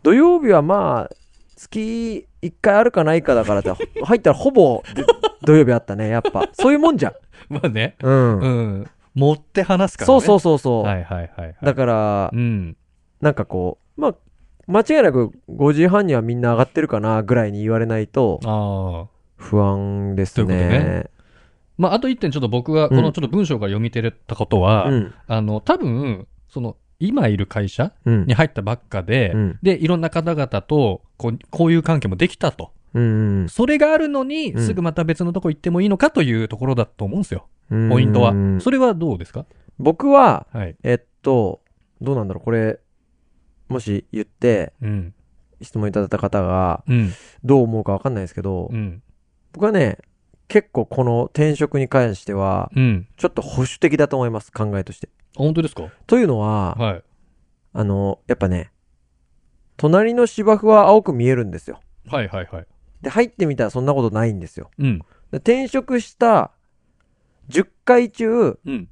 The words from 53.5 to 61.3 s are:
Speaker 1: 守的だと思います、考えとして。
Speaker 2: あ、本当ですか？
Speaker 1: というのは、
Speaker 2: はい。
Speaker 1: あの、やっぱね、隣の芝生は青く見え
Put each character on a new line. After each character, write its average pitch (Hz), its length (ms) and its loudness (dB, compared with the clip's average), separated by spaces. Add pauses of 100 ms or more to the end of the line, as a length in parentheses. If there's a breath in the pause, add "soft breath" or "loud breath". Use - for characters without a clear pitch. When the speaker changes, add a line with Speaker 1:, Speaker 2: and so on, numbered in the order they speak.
Speaker 1:
守 127 180 -4
的 156 180 2
だ 147 100 2
と - 80 -6
思 123 120 -2
い - 20 -4
ま 110 120 -6
す、 - 100 -20
考 107 260 -4
え 95 60 -4
と - 100 -12
し - 60 -20
て。 - 100 -14 (260)
Speaker 2:
あ、 - 40 -16
本 156 160 0
当 165 80 0
で 151 40 -2
す - 60 -8
か？ 82 120 -12 (200)
Speaker 1:
と 240 140 4
い 240 40 4
う 190 40 2
の 123 100 0
は、 104 380 -2
Speaker 2:
は 107 220 -4
い。 - 60 -18 (720)
Speaker 1:
あ 110 100 -4
の、 98 440 -2
や 123 80 -2
っ - 20 -20
ぱ 98 100 -2
ね、 87 220 -4 (1080)
隣 196 360 2
の 240 140 2
芝 214 300 2
生 214 100 0
は 214 200 8
青 208 140 6
く 170 120 -6
見 120 140 0
え 131 80 4